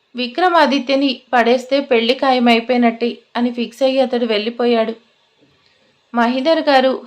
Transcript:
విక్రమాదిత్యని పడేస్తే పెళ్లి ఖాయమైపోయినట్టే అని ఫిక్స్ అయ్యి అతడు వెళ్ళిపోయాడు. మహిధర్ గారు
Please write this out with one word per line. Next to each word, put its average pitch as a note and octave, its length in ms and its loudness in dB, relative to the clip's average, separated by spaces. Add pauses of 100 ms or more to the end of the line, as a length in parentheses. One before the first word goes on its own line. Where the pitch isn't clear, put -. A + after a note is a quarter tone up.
(160)
విక్రమాదిత్యని C#4 1040 0 (120)
పడేస్తే B3 480 0
పెళ్లి B3 340 0
ఖాయమైపోయినట్టే A#3+ 1040 0 (180)
అని A#3+ 160 -2
ఫిక్స్ A#3+ 300 -6
అయ్యి C4 180 0
అతడు A#3+ 260 0
వెళ్ళిపోయాడు. A3+ 680 -2 (1200)
మహిధర్ C4 440 0
గారు C4 480 0